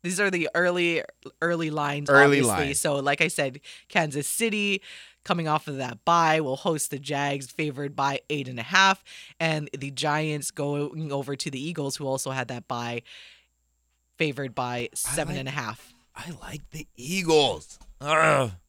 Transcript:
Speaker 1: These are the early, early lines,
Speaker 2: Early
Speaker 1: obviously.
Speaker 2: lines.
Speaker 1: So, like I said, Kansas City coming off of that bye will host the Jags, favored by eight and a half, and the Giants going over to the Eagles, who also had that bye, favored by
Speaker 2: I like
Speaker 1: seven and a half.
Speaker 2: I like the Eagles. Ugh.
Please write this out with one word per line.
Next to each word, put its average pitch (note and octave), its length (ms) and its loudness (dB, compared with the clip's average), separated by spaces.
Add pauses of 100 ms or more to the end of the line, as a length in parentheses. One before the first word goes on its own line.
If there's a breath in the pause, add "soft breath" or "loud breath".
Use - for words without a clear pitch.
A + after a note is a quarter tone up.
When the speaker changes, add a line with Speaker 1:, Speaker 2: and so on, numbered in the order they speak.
Speaker 1:
These F3 180 -4
are G3+ 100 4
the F3 240 -2
early, F3 480 2 (380)
early E3 300 0
lines, D3 400 -2
Speaker 2:
Early C#3+ 300 8
Speaker 1:
obviously. B2 80 4 (180)
Speaker 2:
lines. C#3 140 -2
Speaker 1:
So, D3 160 0
like C#3+ 260 0
I D#3+ 60 2
said, C#3 320 -4 (280 loud breath)
Kansas D3 380 0
City G#3 560 0 (420 loud breath)
coming E3+ 240 0
off D3+ 200 0
of C#3 100 -8
that A#2+ 260 -8
bye E3 360 6
will C#3 160 -2
host D#3+ 340 -2
the C#3 80 -8
Jags, C#3+ 520 -4
favored C#3+ 460 -6
by C#3 320 0
eight C#3+ 200 -4
and B2 100 -10
a - 60 -8
half, F#3+ 380 4 (380 loud breath)
and D#3 320 -2
the C#3 200 -8
Giants D3+ 580 -2
going D3 600 -4
over C#3 240 -4
to D3+ 140 -8
the C3+ 140 -8
Eagles, D#3 320 -6
who C#3+ 100 -8
also C3+ 260 -2
had C3 160 -4
that B2 200 -10
bye, A#2+ 340 -4 (1160 loud breath)
favored C#3 360 -4
by B2 220 -4
Speaker 2:
I B2 40 -4
like A#2+ 160 -6
Speaker 1:
seven D3 400 -4
and C3+ 120 -6
a C3+ 40 -8
half. A#2+ 420 -8 (200)
Speaker 2:
I - 180 -14 (100)
like - 300 -14
the D#3 140 -12 (100)
Eagles. D3+ 840 2 (240)
Ugh. D3 480 4 (180)